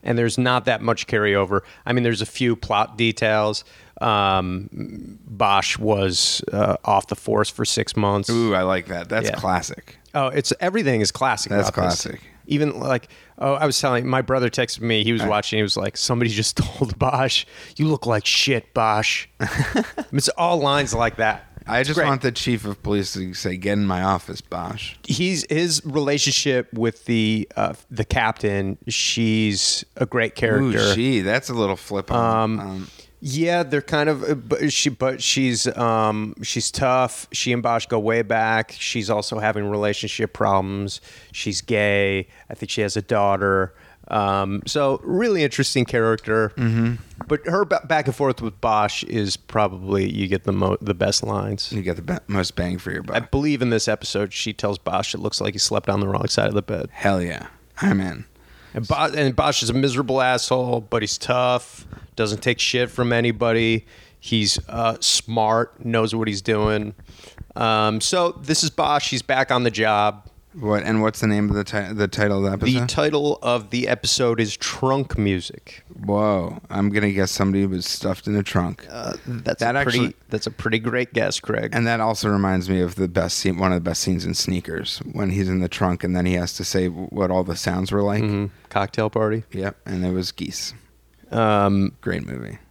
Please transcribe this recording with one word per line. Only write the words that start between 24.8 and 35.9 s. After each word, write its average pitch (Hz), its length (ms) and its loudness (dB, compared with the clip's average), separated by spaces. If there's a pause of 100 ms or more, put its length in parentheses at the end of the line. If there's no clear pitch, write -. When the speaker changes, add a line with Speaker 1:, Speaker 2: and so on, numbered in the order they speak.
Speaker 1:
He's, 175 440 0
his 165 360 0
relationship 139 880 0
with 113 320 0
the, 110 520 2
uh, - 160 0 (180)
the 110 140 -2
captain, 101 720 0 (100)
she's 110 960 0 (140)
a 123 80 0
great 117 300 0
character. 117 440 2
Speaker 2:
Ooh, 104 160 4
she. 120 260 2
That's 107 280 0
a 127 40 -4
little 101 220 2
flip 98 360 -6
on, 117 260 2
Speaker 1:
Um, 110 240 0
Speaker 2:
um, 95 260 -10 (320)
Speaker 1:
yeah, 165 440 0
they're 139 180 0
kind 147 280 0
of, 143 140 0
uh, 151 120 0
but 139 360 -2
she, - 180 0
but 131 320 -2
she's, 127 540 0
um, 110 680 2